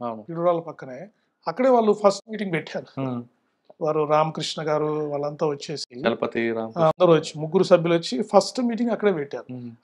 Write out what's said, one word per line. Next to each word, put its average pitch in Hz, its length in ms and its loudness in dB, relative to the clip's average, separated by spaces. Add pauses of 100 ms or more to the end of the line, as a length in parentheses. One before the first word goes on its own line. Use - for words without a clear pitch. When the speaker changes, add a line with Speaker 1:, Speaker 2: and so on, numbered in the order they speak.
Speaker 1:
అవును. 113 200 -8
Speaker 2:
పిడుగురాళ్ళ 170 380 0
పక్కనే. 156 480 -14 (400)
అక్కడే 254 200 0
వాళ్ళు 226 240 6
ఫస్ట్ 202 380 2
మీటింగ్ 202 220 -6
పెట్టారు. 151 480 -6
Speaker 1:
Hmm. 123 220 -4 (580)
Speaker 2:
వారు 151 240 0
రామకృష్ణ 156 640 0
గారు 151 400 0
వాళ్ళంతా 147 380 -4
వచ్చేసి, 139 540 -6
Speaker 1:
చలపతి 117 500 0
Speaker 2:
ఆ, 113 40 -2
Speaker 1:
రామకృష్ణ. 113 260 -6
Speaker 2:
అందరూ 165 320 4
వచ్చి, 156 280 0
ముగ్గురు 160 220 0
సభ్యులు 170 320 4
వచ్చి 208 280 -2
ఫస్ట్ 202 380 2
మీటింగ్ 240 300 0
అక్కడే 208 220 2
పెట్టారు. 139 400 -6
Speaker 1:
Hmm. 123 180 -12 (140)